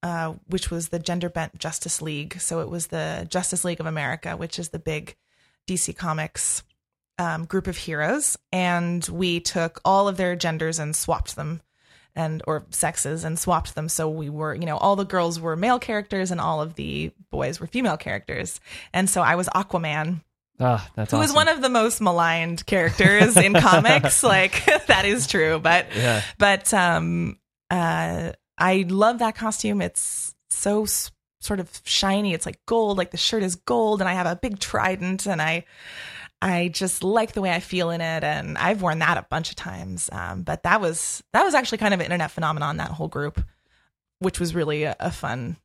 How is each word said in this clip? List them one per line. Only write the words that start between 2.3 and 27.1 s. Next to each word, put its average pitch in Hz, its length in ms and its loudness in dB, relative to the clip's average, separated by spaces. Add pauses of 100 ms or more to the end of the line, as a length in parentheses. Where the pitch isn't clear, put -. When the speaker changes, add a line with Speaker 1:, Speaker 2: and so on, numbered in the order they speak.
Speaker 1:
So 170 220 -4
it 156 80 -6
was 170 180 -6
the 160 420 -6
Justice 180 360 -2
League 175 140 -4
of 160 60 -6
America, 160 520 -6
which 170 220 -8
is 170 100 -8
the - 100 -10
big 156 360 -8 (500)
D 185 120 -4
C - 160 -2
Comics, - 680 -4 (560)
um, 165 260 -2
group 185 220 -2
of 180 100 -6
heroes. 165 600 -2 (140)
And 175 560 0
we 175 320 -2
took 170 440 -4
all 196 240 4
of 196 100 -2
their 180 180 0
genders 160 440 -2
and 151 160 -4
swapped - 400 -2
them 160 260 -6 (540)
and, 160 320 -4
or 151 220 -2
sexes 160 540 -2
and 160 140 -4
swapped - 380 0
them. 156 140 -6
So 156 200 -2
we 156 200 -6
were, 151 260 -4
you 165 100 -4
know, 156 120 -2
all 196 180 4
the 196 100 -2
girls 170 340 0
were 165 160 -2
male 240 240 2
characters 202 520 -2
and 175 100 -4
all 156 200 0
of 160 140 -6
the 147 360 -6 (200)
boys 135 280 -2
were 165 80 -10
female 220 300 0
characters. - 640 -8 (340)
And 185 160 2
so 185 120 2
I 160 140 6
was 180 140 0
Aquaman, 165 720 -2 (380)
Speaker 2:
Ah, 123 360 2
that's 107 160 -4
Speaker 1:
who - 100 2
is - 40 4
Speaker 2:
awesome. 285 100 2
Speaker 1:
one 302 140 6
of 320 120 0
the 262 80 2
most 233 320 2
maligned 170 640 2
characters 196 720 6
in 196 160 8
Speaker 2:
<laughs> 175 80 8
Speaker 1:
comics. 170 600 6
Like, 190 420 4
<laughs> - 220 4
that 196 180 6
is 202 220 0
true. 160 320 2
But, 170 260 4 (100)
Speaker 2:
Yeah. 113 280 2 (160)
Speaker 1:
but, 196 340 4
um, 170 640 2 (320)